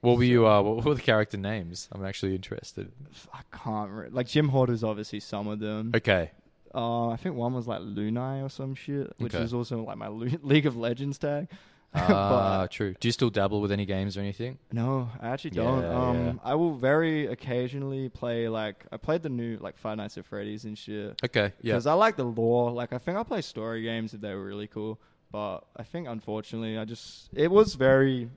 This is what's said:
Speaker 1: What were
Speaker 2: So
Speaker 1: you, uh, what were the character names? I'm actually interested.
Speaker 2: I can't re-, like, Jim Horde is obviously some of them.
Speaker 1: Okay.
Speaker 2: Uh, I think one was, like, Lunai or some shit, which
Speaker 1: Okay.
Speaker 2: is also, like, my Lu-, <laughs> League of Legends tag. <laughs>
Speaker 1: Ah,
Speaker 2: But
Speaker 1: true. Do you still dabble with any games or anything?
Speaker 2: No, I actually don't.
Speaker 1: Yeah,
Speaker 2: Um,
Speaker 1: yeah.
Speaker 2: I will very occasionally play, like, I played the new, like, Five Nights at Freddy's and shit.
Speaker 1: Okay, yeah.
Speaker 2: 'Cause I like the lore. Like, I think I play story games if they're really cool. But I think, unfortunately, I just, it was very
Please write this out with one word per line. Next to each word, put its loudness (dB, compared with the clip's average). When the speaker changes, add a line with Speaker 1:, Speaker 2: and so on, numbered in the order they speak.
Speaker 1:
What 6
were 6
Speaker 2:
So 6
Speaker 1:
you, 8
uh, 10
what 2
were 4
the -4
character 4
names? -6
I'm -8
actually -2
interested. -8
Speaker 2:
I -16
can't -6
re-, -12
like, -2
Jim 4
Horde 4
is 0
obviously -4
some -6
of -4
them. -4
Speaker 1:
Okay. 4
Speaker 2:
Uh, 0
I -4
think -6
one -2
was, -4
like, -4
Lunai -4
or -6
some -8
shit, -6
which -4
Speaker 1:
Okay. 2
Speaker 2:
is -4
also, -4
like, -10
my -8
Lu-, -4
<laughs> -10
League 4
of 0
Legends -2
tag. -4
<laughs> -20
Speaker 1:
Ah, 4
Speaker 2:
But -4
Speaker 1:
true. -4
Do 0
you 0
still 2
dabble 0
with 0
any 0
games -4
or -6
anything? -8
Speaker 2:
No, -2
I -8
actually -6
don't. 2
Speaker 1:
Yeah, -2
Speaker 2:
Um, 0
Speaker 1:
yeah. -2
Speaker 2:
I 0
will 2
very 2
occasionally -4
play, -2
like, -4
I -10
played -2
the -6
new, -4
like, -10
Five -6
Nights -8
at -14
Freddy's -8
and -8
shit. -8
Speaker 1:
Okay, 2
yeah. 2
Speaker 2:
'Cause 2
I 4
like 6
the -2
lore. 2
Like, -6
I -4
think -4
I -2
play -2
story -6
games -4
if -12
they're -6
really -8
cool. -8
But -6
I -12
think, -10
unfortunately, -6
I -6
just, -14
it 4
was 6
very 6